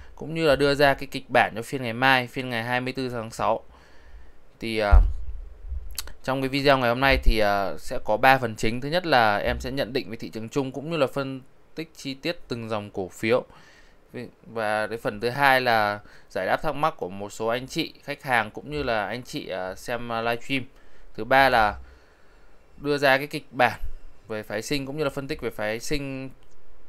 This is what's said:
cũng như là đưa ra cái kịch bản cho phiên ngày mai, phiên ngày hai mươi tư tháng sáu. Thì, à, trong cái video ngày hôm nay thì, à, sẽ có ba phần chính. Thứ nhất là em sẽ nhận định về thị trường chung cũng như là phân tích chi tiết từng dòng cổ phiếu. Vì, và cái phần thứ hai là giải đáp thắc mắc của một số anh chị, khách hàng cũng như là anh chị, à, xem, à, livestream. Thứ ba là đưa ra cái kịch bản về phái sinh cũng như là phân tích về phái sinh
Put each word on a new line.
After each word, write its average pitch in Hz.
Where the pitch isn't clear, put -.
cũng 139
như 160
là 139
đưa 143
ra 139
cái 135
kịch 139
bản 101
cho 110
phiên 131
ngày 117
mai, 127
phiên 127
ngày 113
hai 123
mươi 131
tư 131
tháng 117
sáu. 110
Thì, 113
à, 104
trong 135
cái 135
video 139
ngày 123
hôm 120
nay 131
thì, 110
à, 101
sẽ -
có 107
ba 131
phần 113
chính. 113
Thứ 139
nhất 175
là 117
em 120
sẽ 127
nhận 127
định 117
về 113
thị 95
trường 113
chung 135
cũng 143
như 170
là 135
phân 135
tích 160
chi -
tiết 165
từng 117
dòng 104
cổ 95
phiếu. 113
Vì, 120
và 107
cái 101
phần 107
thứ 117
hai 131
là 107
giải -
đáp 117
thắc 147
mắc 156
của 90
một 101
số 110
anh 127
chị, -
khách 143
hàng 117
cũng 131
như 147
là 110
anh 120
chị, -
à, 92
xem, 120
à, 113
livestream. 120
Thứ 110
ba 131
là 110
đưa 143
ra 135
cái 143
kịch 151
bản 120
về 107
phái 110
sinh 139
cũng 135
như 156
là 139
phân 139
tích 151
về 117
phái 107
sinh 135